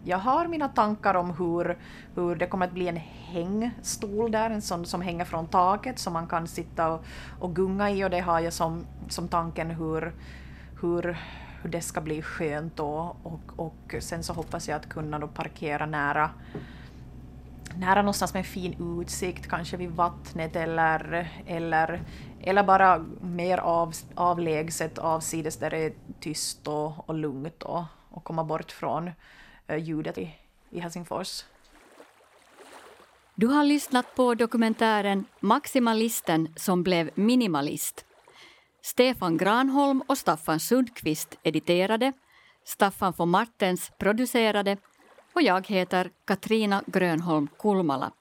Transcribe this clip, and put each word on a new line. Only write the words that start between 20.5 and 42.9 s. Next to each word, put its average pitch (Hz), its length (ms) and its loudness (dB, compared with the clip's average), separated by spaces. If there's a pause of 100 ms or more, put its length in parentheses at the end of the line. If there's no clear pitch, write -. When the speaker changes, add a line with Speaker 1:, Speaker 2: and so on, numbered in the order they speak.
Speaker 1:
eller, 160 760 0 (160)
eller, 165 540 0 (400)
eller 196 220 4
bara 190 420 8 (160)
mer 180 360 0
av, 170 360 2 (220)
avlägset, 165 840 0
avsides 160 600 -2
där 156 120 -4
det 156 80 -2
är 156 160 0 (260)
tyst - 480 -6
och, 151 420 -4
och 160 60 -2
lugnt 151 480 -6
och, 170 200 -4 (260)
och - 140 -16
komma 160 200 -4
bort 160 280 -4
från, 160 400 -4 (560)
eh, 156 100 -2
ljudet 160 400 -4
i, 170 180 -8 (340)
i 175 100 -8
Helsingfors. 170 640 -8 (1900)
Speaker 2:
Du 220 120 4
har 294 160 6
lyssnat 285 520 2
på 247 200 6
dokumentären 220 920 2 (140)
Maximalisten 220 1160 2
som 180 280 2
blev 170 320 2
minimalist. 180 880 2 (760)
Stefan 196 560 2
Granholm 262 720 4
och 277 100 2
Staffan 160 420 0
Sundqvist 233 840 0
editerade, 185 680 2 (520)
Staffan 196 520 2